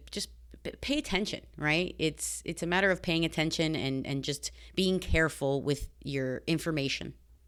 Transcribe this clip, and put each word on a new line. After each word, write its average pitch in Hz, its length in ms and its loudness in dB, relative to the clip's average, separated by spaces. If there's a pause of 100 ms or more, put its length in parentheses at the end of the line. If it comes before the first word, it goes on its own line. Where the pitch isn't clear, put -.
(100)
just - 200 -6 (320)
p-, - 180 -6
pay 285 180 0
attention, 208 420 -2 (160)
right? 151 420 2
It's, - 460 -2
it's - 180 -6
a 170 40 0
matter 190 240 4
of 180 120 0
paying 165 220 2
attention 160 520 0
and, 135 300 -2
and 139 180 -2
just - 280 -6 (220)
being 185 260 4
careful 147 640 2
with - 260 -2 (140)
your 131 440 -2
information 151 680 -2 (340)